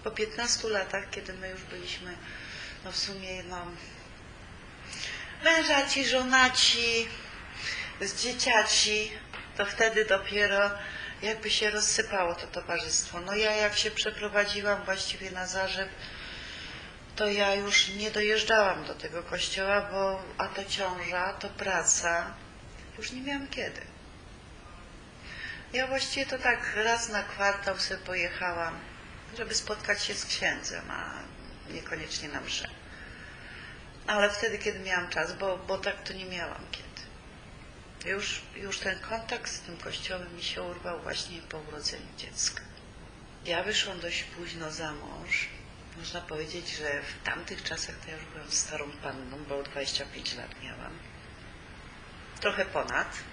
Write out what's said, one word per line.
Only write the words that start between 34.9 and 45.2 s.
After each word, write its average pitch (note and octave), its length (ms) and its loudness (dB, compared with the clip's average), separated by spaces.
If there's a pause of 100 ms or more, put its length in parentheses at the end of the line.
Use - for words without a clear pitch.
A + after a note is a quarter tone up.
czas, E3 240 0
bo, F#3+ 240 0
bo F#3+ 200 -2
tak F#3+ 260 -2
to - 100 -6
nie F#3+ 120 -8
miałam F3 460 -6
kiedy. - 140 -8 (1300)
Już, G3+ 300 -2 (140)
już G3 240 -4
ten F#3+ 200 0
kontakt A3+ 520 -4
z - 80 -6
tym E3+ 180 -10
kościołem F3+ 580 -6
mi F3 80 -8
się - 180 -2
urwał F3 400 -4
właśnie - 400 -4
po - 160 -10
urodzeniu D3+ 600 -6
dziecka. - 440 -2 (840)
Ja E3+ 180 2
wyszłam G3+ 360 2
dość E3+ 240 -2
późno E3 480 -6
za D#3 200 -4
mąż. D#3 560 -2 (500)